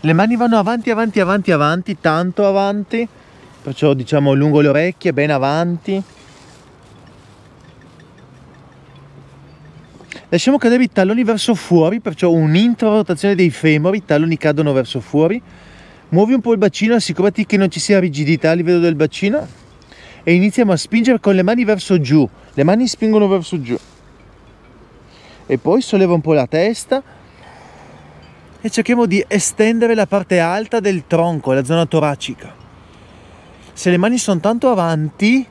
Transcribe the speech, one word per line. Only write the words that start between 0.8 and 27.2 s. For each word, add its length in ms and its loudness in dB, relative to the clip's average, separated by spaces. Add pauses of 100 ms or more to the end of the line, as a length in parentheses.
avanti, 320 -2
avanti, 320 0
avanti, 480 0
tanto 440 0
avanti, 600 -2 (540)
perciò 320 0
diciamo 400 0
lungo 260 2
le 80 4
orecchie, 460 -2
ben 180 0
avanti. 720 -2 (4000)
Lasciamo 300 0
cadere 260 2
i 80 0
talloni 320 0
verso 320 0
fuori, 460 0
perciò 280 -2
un'intrarotazione 1040 0
dei 160 2
femori, 500 0
i 60 -10
talloni 300 0
cadono 380 0
verso 260 -2
fuori. 420 0 (680)
Muovi 240 2
un 80 0
po' 100 -2
il 60 2
bacino, 380 0
assicurati 500 -2
che 100 -2
non 160 2
ci 80 -10
sia 180 0
rigidità 520 0
a 60 2
livello 240 0
del 160 2
bacino. 520 -2 (760)
E 120 0
iniziamo 400 2
a 20 2
spingere 460 0
con 120 2
le 100 2
mani 200 0
verso 380 0
giù, 260 2 (260)
le 120 0
mani 240 2
spingono 400 0
verso 320 -2
giù. 160 -6 (1700)
E 120 -2
poi 220 0
solleva 340 0
un 60 2
po' 140 -2
la 120 2
testa 680 -4 (1400)